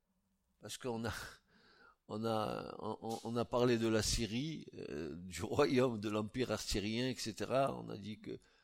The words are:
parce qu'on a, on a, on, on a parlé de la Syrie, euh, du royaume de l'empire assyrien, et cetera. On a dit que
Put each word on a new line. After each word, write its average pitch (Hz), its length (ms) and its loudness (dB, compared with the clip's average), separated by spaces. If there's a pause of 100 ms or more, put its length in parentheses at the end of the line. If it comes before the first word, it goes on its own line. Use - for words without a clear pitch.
(600)
parce 107 160 -10
qu'on 117 300 -4
a, 98 80 -2 (920)
on 107 180 -2
a, 110 520 0
on, 110 460 -6
on 113 120 -2
a 117 100 2
parlé 123 320 6
de 113 100 4
la 110 140 4
Syrie, 156 640 -2 (240)
euh, 73 260 -4
du 87 260 -8
royaume 123 560 4
de 104 120 -2
l'empire 107 400 0
assyrien, 110 580 0
et 120 80 -4
cetera. 117 600 0
On 113 100 -10
a 113 80 -6
dit 104 240 -10
que - 180 -8 (260)